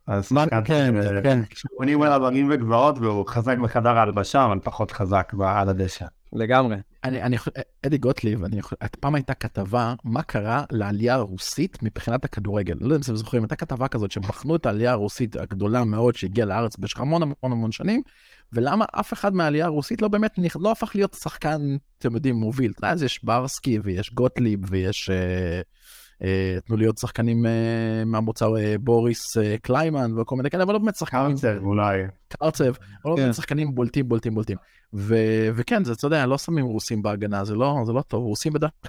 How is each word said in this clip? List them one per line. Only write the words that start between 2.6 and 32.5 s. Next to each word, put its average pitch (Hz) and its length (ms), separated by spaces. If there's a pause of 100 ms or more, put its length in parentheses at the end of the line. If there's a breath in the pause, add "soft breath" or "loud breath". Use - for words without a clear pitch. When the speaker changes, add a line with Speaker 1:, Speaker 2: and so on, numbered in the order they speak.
Speaker 1:
והוא 107 280
חזק 123 300
בחדר 117 400
ההלבשה, 107 480
אבל 101 180
פחות - 280
חזק 95 420
ב-, 98 80
על 98 280
הדשא. 92 360 (280)
Speaker 2:
לגמרי. 113 420 (280)
Speaker 3:
אני, 131 200
אני 123 120
יכול, - 180 (320)
אדי 143 120
גוטליב, 110 460
אני 101 160
יכול, - 260
את, - 100
פעם 143 200
הייתה 135 180
כתבה, 113 600 (100)
מה 120 200
קרה 113 480
לעלייה 107 420
הרוסית 117 720
מבחינת 117 420
הכדורגל. 101 540
לא - 60
יודע 143 100
אם 143 60
אתם 117 140
זוכרים, 110 280
הייתה 107 120
כתבה 131 320
כזאת 107 240
שבחנו 110 440
את 160 100
העלייה 117 260
הרוסית 110 440
הגדולה 104 480
מאוד 113 320
שהגיעה 101 320
לארץ 110 300
במשך 101 220
המון, 156 220
המון, 143 220
המון 117 280
שנים, 220 300 (520 soft breath)
ולמה 143 380
אף - 220
אחד 202 200
מהעלייה 156 320
הרוסית 151 360
לא 214 60
באמת 208 320
נכ-, 170 200
לא 202 120
הפך 220 240
להיות 196 180
שחקן, 156 480 (360)
אתם 117 180
יודעים, 123 200
מוביל. 113 460
אז 151 220
יש - 200
ברסקי 120 560
ויש 95 340
גוטליב 120 460 (100)
ויש, 92 400
אה, 90 520 (600 soft breath)
אה, 95 420
תנו 110 120
לי 110 80
עוד 110 120
שחקנים, 117 480
אה, 113 600
מהמוצא, 110 400
אה, 107 340
בוריס, 117 580
אה, 107 240
קליימן 131 580
וכל 113 160
מיני 131 140
כאלה, 180 140
אבל 196 100
לא 214 60
באמת 208 160
שחקנים. 139 360
Speaker 1:
קרצב, 131 320
אולי. 101 380 (260)
Speaker 3:
קרצב, 147 460 (300 loud breath)